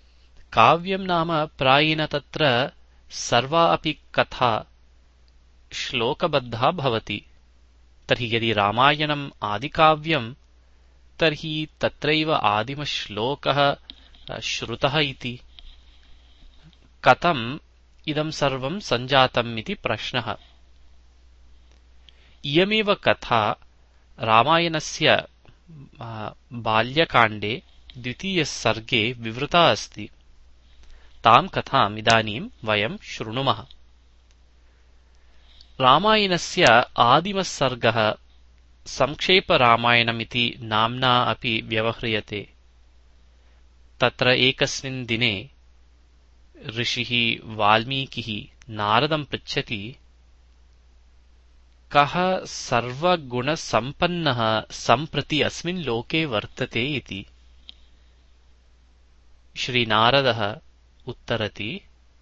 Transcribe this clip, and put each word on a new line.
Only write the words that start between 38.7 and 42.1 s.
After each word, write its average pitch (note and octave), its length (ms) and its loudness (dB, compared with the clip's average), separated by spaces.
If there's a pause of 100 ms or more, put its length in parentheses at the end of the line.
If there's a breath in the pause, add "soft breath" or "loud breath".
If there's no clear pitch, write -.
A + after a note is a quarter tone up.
संक्षेपरामायणमिति A#2+ 1700 2
नाम्ना A#2+ 600 0
अपि A#2 420 -2
व्यवह्रियते। A2 840 -4 (1500)